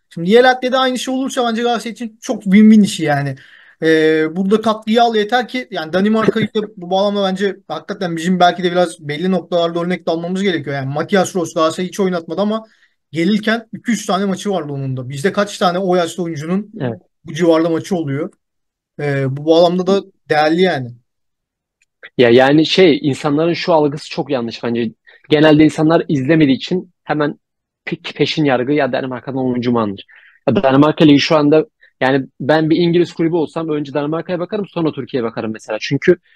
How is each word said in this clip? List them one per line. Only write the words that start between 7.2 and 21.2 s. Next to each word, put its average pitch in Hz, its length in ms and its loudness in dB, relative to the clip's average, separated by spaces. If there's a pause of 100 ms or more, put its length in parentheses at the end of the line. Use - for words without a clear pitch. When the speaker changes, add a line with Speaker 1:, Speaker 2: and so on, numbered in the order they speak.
Speaker 1:
bence 190 340 -2 (100)
hakikaten 170 480 -8
bizim 175 240 -2
belki 175 240 2
de 175 80 0
biraz 175 280 -2
belli 151 320 -6
noktalarda 170 480 -2
örnek 175 280 -4
de 180 40 -2
almamız 175 320 -4
gerekiyor. 147 320 -4
Yani 135 180 -6
Matias 170 420 -2
Ross 165 180 -4
Galatasaray'ı 165 360 -2
hiç 170 100 -10
oynatmadı 175 420 -4
ama 220 240 -4 (460)
gelirken 214 600 -2
iki - 180 -8
üç 208 140 -4
tane 196 200 -2
maçı 190 240 -4
vardı 156 240 -4
onun 135 240 -6
da. 127 120 -10
Bizde 143 220 -4
kaç 202 260 -4
tane 180 220 0
o 180 160 0
yaşta 175 280 -2
oyuncunun 170 560 -6
Speaker 2:
Evet. 120 220 -6 (240)
Speaker 1:
bu 160 80 -14
civarda 165 360 4
maçı 160 260 -4
oluyor? 156 360 -6 (680)
Ee, 139 380 -2
bu 147 80 -8
bağlamda 175 420 2
da 196 160 0 (260)
değerli 156 320 2
yani. 143 300 -2 (1300)